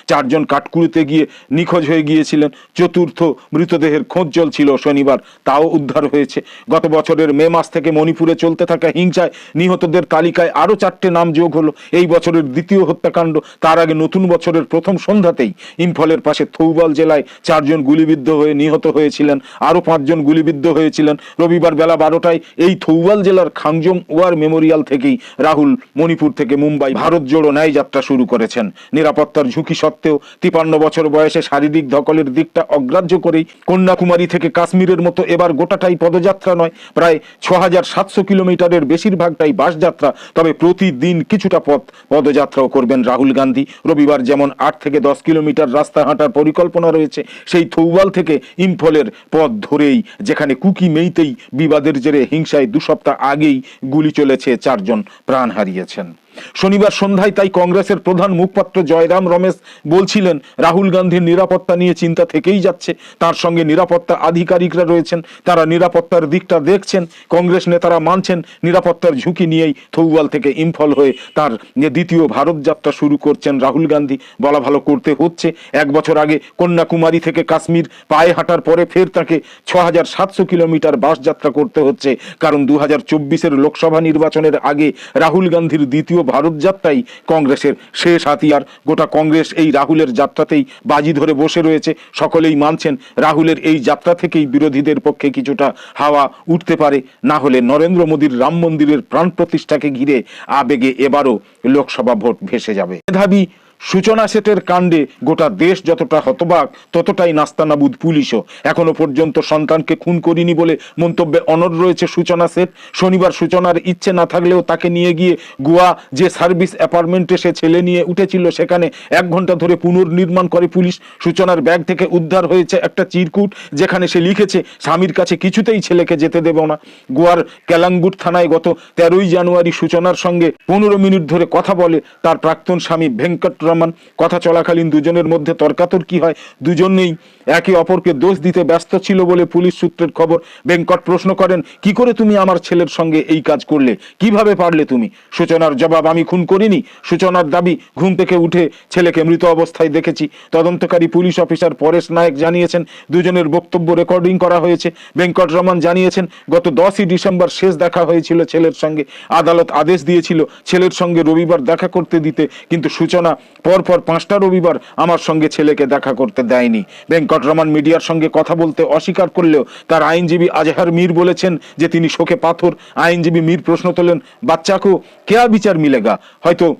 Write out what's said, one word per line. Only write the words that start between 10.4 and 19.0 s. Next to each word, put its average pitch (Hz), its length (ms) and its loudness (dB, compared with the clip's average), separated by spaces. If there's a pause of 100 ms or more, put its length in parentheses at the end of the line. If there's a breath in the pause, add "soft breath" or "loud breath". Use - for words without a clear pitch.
আরও 175 240 0
চারটে 190 360 -2
নাম 170 220 0
যোগ 156 240 0
হলো। 156 160 0 (200 loud breath)
এই 175 140 2
বছরের 165 460 0
দ্বিতীয় 175 320 0
হত্যাকাণ্ড। 160 540 -2 (220 loud breath)
তার 160 180 2
আগে 160 160 2
নতুন 160 340 0
বছরের 165 360 0
প্রথম 165 320 -2
সন্ধ্যাতেই 170 560 0 (260 loud breath)
ইম্ফলের 160 420 0
পাশে 151 260 -2
থৌবাল 160 460 0
জেলায় 151 300 2 (200 loud breath)
চারজন 156 400 0
গুলিবিদ্ধ 151 480 2
হয়ে 151 240 2
নিহত 151 320 0
হয়েছিলেন। 147 520 0 (220 loud breath)